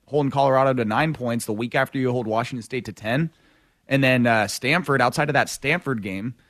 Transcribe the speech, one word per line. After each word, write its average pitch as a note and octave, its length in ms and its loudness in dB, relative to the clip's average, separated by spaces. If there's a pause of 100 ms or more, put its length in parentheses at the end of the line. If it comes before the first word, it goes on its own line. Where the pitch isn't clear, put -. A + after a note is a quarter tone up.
holding C#3 260 0
Colorado C3+ 420 4
to B2 100 0
nine C3+ 280 0
points A#2+ 340 -4
the A2 60 -4
week A#2 240 -4
after C3+ 200 -2
you B2+ 140 0
hold B2 160 -2
Washington A2+ 360 -4
State A2+ 240 -8
to G#2+ 60 -10
ten. C3 380 -2 (560)
And C3+ 160 0
then, B2+ 240 4
uh, A2 220 4
Stanford, C#3 520 0
outside C3 280 0
of D3 60 0
that C3+ 140 0
Stanford C#3 540 -4
game, G2+ 320 -6 (160)